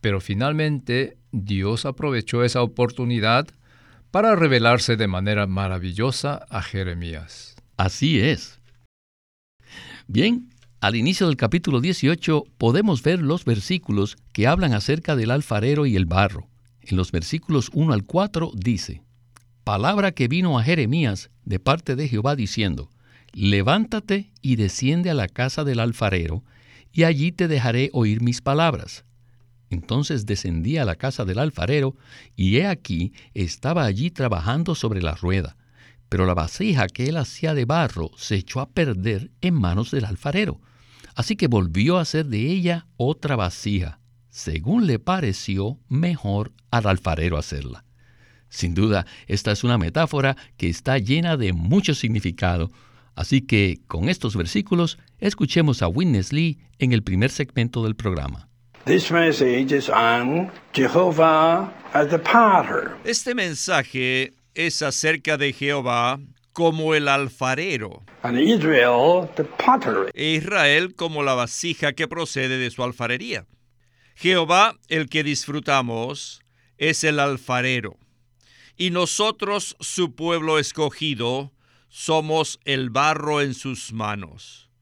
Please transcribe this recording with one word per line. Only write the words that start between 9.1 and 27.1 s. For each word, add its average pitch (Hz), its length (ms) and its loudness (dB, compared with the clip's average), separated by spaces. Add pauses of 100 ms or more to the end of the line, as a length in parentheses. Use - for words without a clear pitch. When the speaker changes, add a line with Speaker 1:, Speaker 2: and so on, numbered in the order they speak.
Speaker 2:
Bien, 240 460 2 (260)
al 104 160 2
inicio 170 300 2
del 151 120 2
capítulo 123 440 2
dieciocho 156 640 0 (160)
podemos 143 420 2
ver 175 180 2
los 160 260 0
versículos 107 680 -2 (160)
que 101 140 0
hablan 160 280 2
acerca 147 420 0
del 113 160 0
alfarero 139 560 0
y 113 80 2
el 92 100 4
barro, 95 420 0 (400)
en 92 100 0
los 90 140 0
versículos 131 640 -2
uno 156 200 2
al 101 120 0
cuatro, 170 500 -2
dice: 104 480 -4 (600)
"Palabra 165 500 0
que 123 140 0
vino 165 300 2
a 110 60 2
Jeremías 135 680 0 (140)
de - 160 -4
parte 143 360 -2
de 147 120 -4
Jehová 120 280 0
diciendo: 98 540 -2 (440)
Levántate 190 1000 0 (100)
y 127 140 2
desciende 135 540 0
a 165 40 0
la 113 140 0
casa 131 360 -2
del 131 160 0
alfarero, 98 640 0 (480)
y 165 120 2
allí 165 280 2